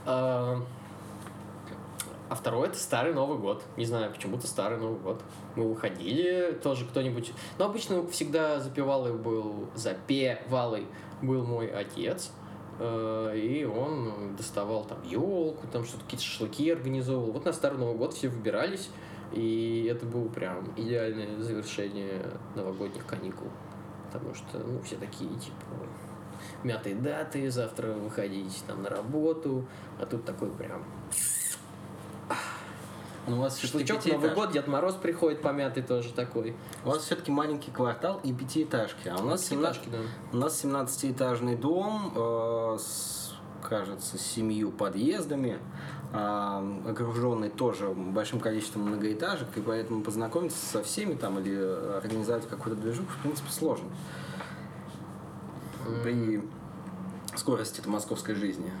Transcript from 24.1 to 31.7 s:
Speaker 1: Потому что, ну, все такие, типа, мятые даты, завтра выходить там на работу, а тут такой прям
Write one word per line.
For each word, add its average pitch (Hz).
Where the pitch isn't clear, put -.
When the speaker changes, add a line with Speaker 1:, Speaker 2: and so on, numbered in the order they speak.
Speaker 1:
Потому -
что, -
ну, 123
все -
такие, -
типа, -
мятые 113
даты, 143
завтра 110
выходить 101
там 101
на 98
работу, 135
а -
тут 117
такой -
прям -